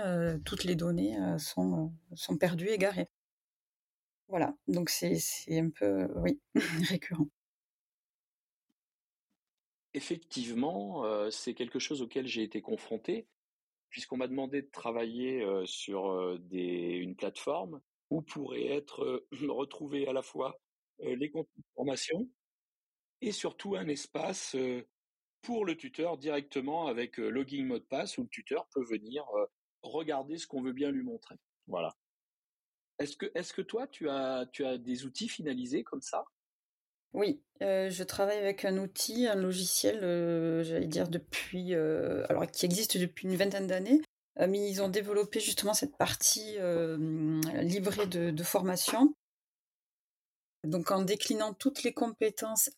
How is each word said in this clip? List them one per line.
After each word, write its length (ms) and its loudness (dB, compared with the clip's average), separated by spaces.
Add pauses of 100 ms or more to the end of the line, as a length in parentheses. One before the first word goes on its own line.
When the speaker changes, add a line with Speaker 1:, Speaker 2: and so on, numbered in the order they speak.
Speaker 1:
heu, 400 2
toutes 200 -4
les 100 2
données, 440 2
heu, 200 2
sont, 540 0 (200)
heu, 40 -14
sont 200 -2
perdues, 320 2
égarées. 380 2 (1200)
Voilà, 280 2 (120)
donc 220 2
c'est, 300 2
c'est 400 -2
un 120 4
peu, 140 0 (180)
heu, 140 0
oui, 220 2 (160)
<laughs> 340 2
récurrent. 380 0 (2750)
Speaker 2:
Effectivement, 1120 -2
heu, 260 0
c'est 220 -4
quelque 260 -4
chose 220 -2
auquel 260 -2
j'ai 160 -2
été 180 -4
confronté, 680 -4 (600)
puisqu'on 280 -8
m'a 100 0
demandé 360 -2
de 80 -20
travailler, 720 -2
heu, 240 2
sur, 440 -2
heu, 280 0
des, 580 -2
une 180 -6
plateforme 680 -4 (300)
où 100 0
pourraient 460 -4
être, 380 -4
heu, 260 -2
<clears throat> 200 -4
retrouvés 560 -4
à 60 0
la 100 0
fois, 380 -6 (400)
heu, 140 -2
les 160 -4
contenus 340 -8
de 100 -20
formation 540 -2 (920)
et 120 -2
surtout 420 -4
un 140 -4
espace, 640 -4
heu, 320 -2 (560)
pour 220 0
le 120 0
tuteur 400 -4
directement 680 -2
avec, 320 -2
heu, 100 0
login 360 0
mot 140 0
de 60 -16
passe 340 -4
où 40 -2
le 60 -8
tuteur 440 -4
peut 120 0
venir, 400 -4 (120)
heu, 100 4 (360)
regarder 560 -2
ce 80 -10
qu'on 160 -4
veut 100 -2
bien 180 0
lui 120 0
montrer. 340 -8 (300)
Voilà. 280 -2 (1040)
Est-ce 160 -4
que, 200 -6
est-ce 180 -4
que 80 -4
toi, 260 -4
tu 220 -4
as, 420 0
tu 140 -2
as 120 0
des 280 -4
outils 240 -4
finalisés 560 -2
comme 160 -8
ça ? 240 -4 (880)
Speaker 1:
Oui, 280 2 (200)
heu, 280 2
je 140 -4
travaille 340 2
avec 280 0
un 120 2
outil, 500 0
un 80 4
logiciel, 680 2
heu, 600 4
j'allais 240 0
dire 200 2
depuis, 640 -4
heu, 560 2
alors 220 2
qui 140 0
existe 320 2
depuis 300 0
une 100 2
vingtaine 300 2
d'années, 340 6 (400)
heu, 60 8
mais 220 2
ils 120 0
ont 80 4
développé 500 2
justement 340 2
cette 240 0
partie, 580 2
hem, 840 2 (220)
livret 460 2
de, 240 0
de 120 0
formation. 720 4 (1500)
Donc 280 0
en 120 4
déclinant 500 0
toutes 300 0
les 100 2
compétences, 840 0